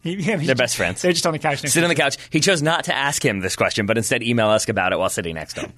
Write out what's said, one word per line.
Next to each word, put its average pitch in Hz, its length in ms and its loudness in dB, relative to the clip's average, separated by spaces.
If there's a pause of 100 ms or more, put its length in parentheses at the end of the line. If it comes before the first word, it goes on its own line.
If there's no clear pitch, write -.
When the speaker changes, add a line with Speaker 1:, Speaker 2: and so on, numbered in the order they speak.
Speaker 1:
He, 170 120 -6
yeah, 196 240 -2
he's 143 80 -2
Speaker 2:
They're 139 80 4
Speaker 1:
just, - 20 -4
Speaker 2:
best 123 200 0
friends. 90 260 -2
Speaker 1:
they're 180 100 4
just 175 140 0
on 170 60 0
the 156 80 -4
couch 143 220 -2
next 143 100 -2
Speaker 2:
Sit 165 80 2
Speaker 1:
to 165 60 4
Speaker 2:
on - 20 2
the 170 60 2
Speaker 1:
each 147 60 0
other. 143 160 2
Speaker 2:
couch. - 140 -14
He 160 100 2
chose 175 220 2
not 160 220 0
to 170 100 -2
ask 143 300 -2
him 104 160 0
this 92 160 -4
question, 104 300 0
but 110 120 2
instead 117 240 0
email 117 260 2
us 107 200 4
about 95 240 0
it 87 60 0
while 90 120 0
sitting 85 240 -4
next 78 200 -10
to - 80 -8
him. - 160 -10